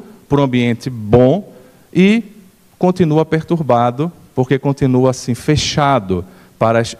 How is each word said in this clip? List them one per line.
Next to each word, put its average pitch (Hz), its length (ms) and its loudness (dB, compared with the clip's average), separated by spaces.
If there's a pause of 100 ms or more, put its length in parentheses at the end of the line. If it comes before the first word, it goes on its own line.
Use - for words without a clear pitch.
(280)
por 143 120 0
um 143 40 2
ambiente 123 460 -2
bom 123 640 2 (400)
e 208 300 2 (560)
continua 175 440 0
perturbado, 151 880 -2 (220)
porque 131 240 -2
continua 131 540 0
assim 127 240 -8
fechado 127 880 -2 (320)
para 117 220 2
as 117 200 -4